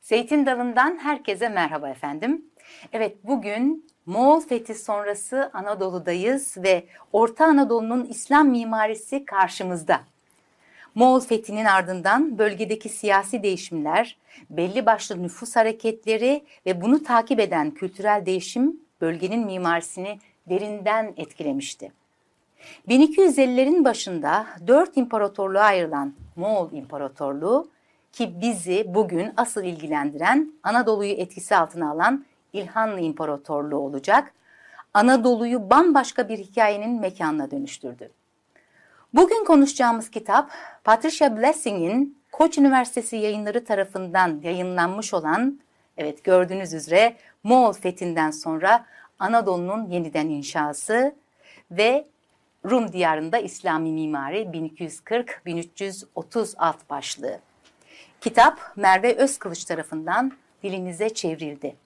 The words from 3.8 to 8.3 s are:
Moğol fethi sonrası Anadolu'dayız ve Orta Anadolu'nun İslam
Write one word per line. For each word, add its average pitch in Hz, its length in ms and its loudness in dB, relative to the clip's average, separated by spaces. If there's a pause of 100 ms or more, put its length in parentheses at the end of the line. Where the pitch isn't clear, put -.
Moğol 262 360 4
fethi 226 340 -6
sonrası 208 800 -6
Anadolu'dayız 190 1040 -4
ve 180 280 2 (280)
Orta 233 320 2
Anadolu'nun 247 600 2
İslam 285 420 2